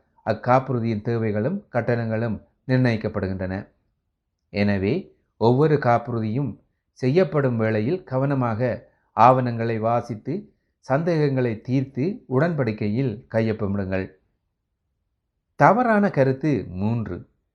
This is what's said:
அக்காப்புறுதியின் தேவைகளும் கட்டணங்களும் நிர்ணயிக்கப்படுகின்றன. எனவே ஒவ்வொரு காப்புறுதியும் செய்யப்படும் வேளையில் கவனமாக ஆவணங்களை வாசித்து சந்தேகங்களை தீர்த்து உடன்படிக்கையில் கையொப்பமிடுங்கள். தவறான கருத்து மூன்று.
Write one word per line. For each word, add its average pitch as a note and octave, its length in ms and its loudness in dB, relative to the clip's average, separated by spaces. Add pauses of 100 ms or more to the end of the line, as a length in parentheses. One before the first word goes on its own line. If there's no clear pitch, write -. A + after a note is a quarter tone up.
(260)
அக்காப்புறுதியின் A#2 800 0
தேவைகளும் A2+ 640 -2
கட்டணங்களும் A2+ 720 -2 (260)
நிர்ணயிக்கப்படுகின்றன. G#2 880 0 (1000)
எனவே G2+ 440 2 (440)
ஒவ்வொரு C3+ 380 4
காப்புறுதியும் A#2 760 -2 (480)
செய்யப்படும் C#3 560 2
வேளையில் A2 480 0
கவனமாக B2+ 720 -2 (420)
ஆவணங்களை A#2 640 4
வாசித்து A#2 560 -2 (520)
சந்தேகங்களை C#3+ 640 0 (100)
தீர்த்து C3 440 -2 (240)
உடன்படிக்கையில் B2+ 800 0 (180)
கையொப்பமிடுங்கள். G2+ 760 -2 (1600)
தவறான G#3 500 4
கருத்து C3+ 420 0 (160)
மூன்று. G2 480 -4 (380)